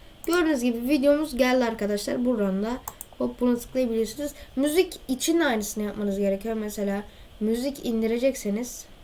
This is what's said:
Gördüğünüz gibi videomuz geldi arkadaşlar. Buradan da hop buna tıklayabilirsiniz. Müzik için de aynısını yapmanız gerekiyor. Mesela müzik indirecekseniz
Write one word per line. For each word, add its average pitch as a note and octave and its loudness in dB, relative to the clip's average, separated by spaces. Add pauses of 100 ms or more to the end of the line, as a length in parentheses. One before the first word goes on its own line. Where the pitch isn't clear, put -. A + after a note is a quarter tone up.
(260)
Gördüğünüz D#4+ 2
gibi A#3+ 0
videomuz C#4+ 4
geldi B3+ 4
arkadaşlar. A3+ -2
Buradan G3+ 2
da A#3 -2 (400)
hop A#3+ -4
buna A#3+ 2
tıklayabilirsiniz. A#3+ -2 (220)
Müzik D4+ 2
için D#4+ 2
de E4 4
aynısını G#3+ -2
yapmanız G3+ -2
gerekiyor. G3 0
Mesela G#3 -4 (360)
müzik A#3+ -2
indirecekseniz A#3 -2 (180)